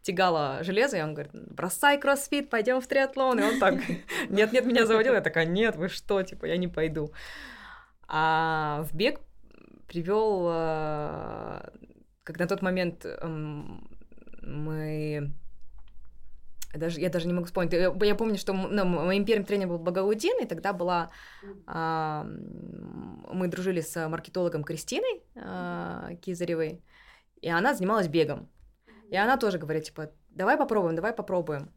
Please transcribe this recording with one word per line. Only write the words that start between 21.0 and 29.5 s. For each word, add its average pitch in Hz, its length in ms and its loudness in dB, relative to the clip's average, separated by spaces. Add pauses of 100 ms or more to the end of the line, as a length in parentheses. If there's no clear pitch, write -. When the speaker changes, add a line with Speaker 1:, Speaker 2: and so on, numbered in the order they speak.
Speaker 2:
Мгм. 196 240 -16
Speaker 1:
а, 160 560 -2
м, - 1120 -12
мы 185 140 0
дружили 180 340 0
с 160 260 -4
маркетологом 165 560 -2
Кристиной, 381 580 -4 (140)
а, 175 720 -6
Speaker 2:
Мгм. 175 100 -10
Speaker 1:
Кизаревой, 170 640 -2 (600)
и 165 80 -4
она 190 240 4
занималась 196 340 2
бегом. 147 420 2 (600)
И 180 80 -2
она 233 200 4
тоже 202 200 0